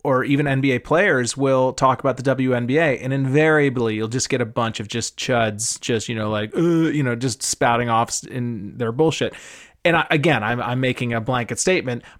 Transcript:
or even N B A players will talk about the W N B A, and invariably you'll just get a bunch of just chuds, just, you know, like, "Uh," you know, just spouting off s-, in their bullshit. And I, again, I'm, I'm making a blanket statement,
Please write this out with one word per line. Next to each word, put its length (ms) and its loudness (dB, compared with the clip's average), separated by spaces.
or 220 0
even 220 2
N 120 2
B 140 2
A 60 2
players 580 0
will 340 2
talk 300 2
about 160 0
the 60 -10
W 300 0
N 120 0
B 120 0
A, 220 2
and 140 -4
invariably 840 2
you'll 140 -2
just 180 -4
get 140 0
a 40 0
bunch 360 -4
of 80 -8
just 260 -6
chuds, 640 -2
just, 300 -2
you 60 -4
know, 140 -4
like, 240 -4
"Uh," 360 2
you 120 0
know, 140 0
just 260 -4
spouting 460 0
off 220 2
s-, 140 -6
in 540 -8
their 140 -4
bullshit. 420 0
And 100 4
I, 160 2
again, 320 4
I'm, 180 -2
I'm 200 -2
making 320 -2
a 80 -2
blanket 360 -4
statement, 460 0